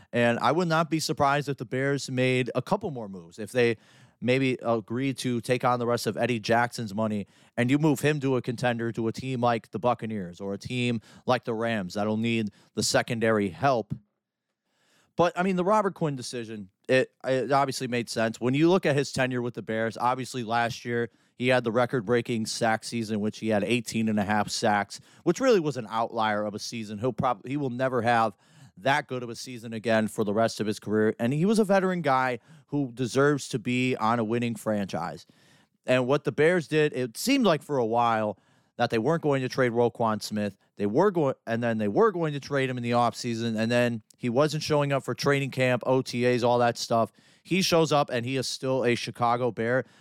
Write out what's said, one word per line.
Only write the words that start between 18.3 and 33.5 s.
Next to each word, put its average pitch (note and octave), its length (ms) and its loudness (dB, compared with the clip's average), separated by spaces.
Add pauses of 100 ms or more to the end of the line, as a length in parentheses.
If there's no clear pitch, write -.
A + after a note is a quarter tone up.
When B2 140 0
you D#3 160 4
look F#3+ 160 4
at C#3 100 2
his C#3 160 0
tenure B2+ 300 -2
with A#2+ 120 -6
the A#2 80 -10
Bears, A2 340 -4
obviously B2+ 460 -4
last A#2 420 -2
year A#2 260 -4 (260)
he B2 120 0
had B2+ 140 4
the A#2 80 -2
record-breaking A#2 760 0
sack A2+ 360 0
season, A2 380 -4
which G#2+ 180 -4
he A2 100 -4
had G#2+ 140 2
eighteen A2+ 460 -2
and G#2+ 100 0
a G2+ 60 0
half G#2 240 0
sacks, G#2 520 0 (220)
which F3 160 0
really A#3+ 220 4
was D3 160 -2
an A#2 120 -6
outlier A2 560 0
of G#2 100 -4
a G#2+ 40 -8
season. A2 400 -10
He'll B2 140 0
prob-, B2 340 -2
he C3+ 100 -4
will C#3+ 140 -2
never B2 320 0
have A2+ 340 2 (420)
that C3 280 0
good B2+ 160 -6
of A#2+ 60 -8
a A#2 80 -10
season A#2 360 -12
again A2 360 2
for A2 160 -2
the G2+ 100 0
rest A2+ 260 2
of G#2 60 -2
his G#2 140 -4
career. G#2+ 380 2
And A#2 140 0
he D3+ 120 0
was G#3+ 160 4
a A3 40 2
veteran F#3 380 2
guy C3 360 0 (280)
who C#3+ 280 -2
deserves C3 540 2
to C3 100 -4